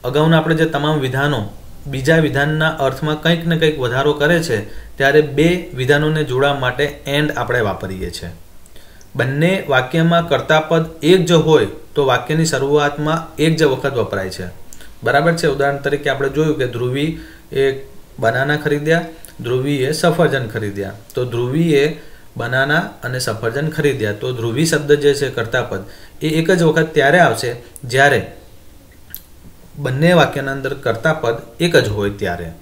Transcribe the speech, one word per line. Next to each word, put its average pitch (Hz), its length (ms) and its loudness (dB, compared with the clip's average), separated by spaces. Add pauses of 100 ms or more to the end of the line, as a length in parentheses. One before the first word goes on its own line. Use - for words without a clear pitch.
અગાઉના 151 340 4
આપણે 160 160 2
જે 160 100 2
તમામ 151 340 0
વિધાનો 131 500 -2 (380)
બીજા 135 300 0
વિધાનના 151 520 2
અર્થમાં 151 540 -2
કંઈક 165 240 2
ને 170 100 2
કંઈક 151 220 2
વધારો 131 340 0
કરે 156 300 2
છે, 110 220 -2 (320)
ત્યારે 139 240 4
બે 151 540 0
વિધાનોને 147 500 2
જોડવા 139 300 0
માટે 135 460 -2 (160)
and 147 160 0
આપણે 123 280 0
વાપરીએ 92 500 -4
છીએ. 82 200 -12 (840)
બંને 147 520 0
વાક્યમાં 165 600 2
કર્તાપદ 160 580 2 (160)
એક 175 220 4
જ 175 80 2
હોય, 151 340 4 (280)
તો 143 120 2
વાક્યની 156 380 2
શરૂઆતમાં 147 920 0
એક 160 200 2
જ 165 60 2
વખત 135 320 0
વપરાય 98 360 -2
છે. 87 300 -12 (440)
બરાબર 143 300 4
છે? 165 120 -2
ઉદાહરણ 139 300 0
તરીકે 143 340 -2
આપણે 135 180 0
જોયું 151 300 0
કે 127 80 0
ધ્રુવી 127 520 -4 (340)
એ 135 200 2 (460)
બનાના 127 380 0
ખરીદ્યા, 151 500 0 (340)
ધ્રુવીએ 127 520 -2
સફરજન 156 540 2
ખરીદ્યા. 101 460 -6 (220)
તો 123 100 -2
ધ્રુવીએ 139 800 0 (340)
બનાના 131 420 0 (260)
અને 127 140 -6
સફરજન 120 500 -4
ખરીદ્યા. 127 440 0
તો 123 200 -6
ધ્રુવી 117 340 -2
શબ્દ 147 260 2
જે 143 220 4
છે, 139 160 -2
કર્તાપદ, 113 540 -4 (380)
એ 151 60 -2
એક 160 220 0
જ 175 120 4
વખત 160 320 2
ત્યારે 147 240 4
આવશે, 123 380 2 (280)
જ્યારે 131 480 2 (1500)
બંને 143 340 2
વાક્યના 139 400 2
અંદર 135 220 -4
કર્તાપદ 120 600 -2 (260)
એક 170 160 2
જ 117 120 4
હોય 101 220 -2
ત્યારે. 87 520 -6